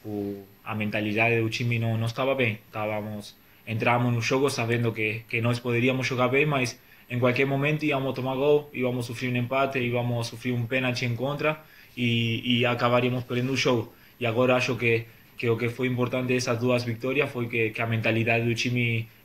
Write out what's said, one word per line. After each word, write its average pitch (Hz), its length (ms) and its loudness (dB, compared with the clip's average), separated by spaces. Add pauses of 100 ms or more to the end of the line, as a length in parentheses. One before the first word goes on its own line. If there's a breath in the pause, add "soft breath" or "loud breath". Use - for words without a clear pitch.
o, 101 400 -6 (200)
a 110 100 -6
mentalidad 107 560 0
del 113 200 2
time 120 280 -2
no, 113 200 0
no 113 80 -2
estaba 131 280 0
bien. 113 320 0
Estábamos, 107 680 -6 (300 soft breath)
entrábamos 120 440 2
en 120 60 2
un 113 60 0
juego 135 280 2
sabiendo 120 420 0
que, 110 360 -4
que 120 140 -2
nós 120 180 0
poderíamos 123 480 0
jugar 123 220 0
bien, 143 180 2
mas 127 300 -2 (300 loud breath)
en 123 120 -2
cualquier 127 260 4
momento 147 400 0
íbamos 135 260 0
a - 20 -2
tomar 127 220 -4
gol, 147 380 4
íbamos 123 320 -2
a - 20 -10
sufrir 123 220 -4
un 123 60 0
empate, 131 460 0
íbamos 120 440 -2
a - 40 -8
sufrir 123 220 -6
un 120 140 -2
penalti 127 400 -2
en 120 100 -2
contra 147 480 -2 (320 loud breath)
y, 117 480 0
y 123 200 2
acabaríamos 123 600 2
perdiendo 127 280 -2
un 127 60 0
juego. 117 340 2 (260 loud breath)
Y 120 60 -6
ahora 123 320 4
acho 123 220 0
que, 117 280 2 (300 loud breath)
que 123 100 -4
lo 113 120 2
que 117 100 0
fue 127 180 -4
importante 123 460 0
de 127 60 2
esas 123 220 -2
dos 120 260 2
victorias 131 440 -2
fue 117 180 -4
que, 113 240 0
que 120 100 -4
a 113 40 -2
mentalidad 113 520 2
del 117 160 2
time, 117 540 -2 (160 loud breath)